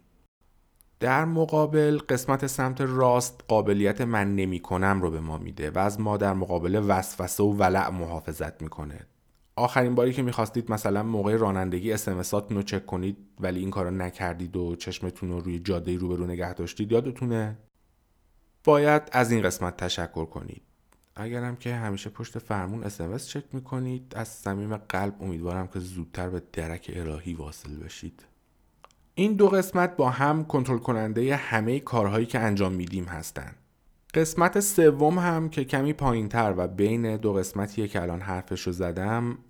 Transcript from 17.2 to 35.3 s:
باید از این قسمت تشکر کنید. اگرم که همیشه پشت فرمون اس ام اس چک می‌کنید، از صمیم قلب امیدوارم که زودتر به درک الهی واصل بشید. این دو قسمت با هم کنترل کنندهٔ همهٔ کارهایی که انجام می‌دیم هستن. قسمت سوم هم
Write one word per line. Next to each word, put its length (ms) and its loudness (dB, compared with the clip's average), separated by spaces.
باید 380 6
از 200 4
این 100 4
قسمت 340 0
تشکر 480 -4
کنید. 380 -12
اگرم 380 -6
که 180 -6
همیشه 360 -6
پشت 280 -12
فرمون 460 -4
اس 160 -8
ام 120 -6
اس 160 -8
چک 240 -10
می‌کنید، 640 -6
از 120 -6
صمیم 480 -4
قلب 440 -4
امیدوارم 460 -4
که 120 -10
زودتر 500 -8
به 140 -6
درک 420 -8
الهی 400 -6
واصل 420 -12
بشید. 480 -14
این 180 2
دو 160 8
قسمت 480 2
با 140 4
هم 340 2
کنترل 340 0
کنندهٔ 580 0
همهٔ 420 0
کارهایی 480 0
که 120 -2
انجام 340 2
می‌دیم 320 -4
هستن. 480 -10
قسمت 460 4
سوم 580 6
هم 300 0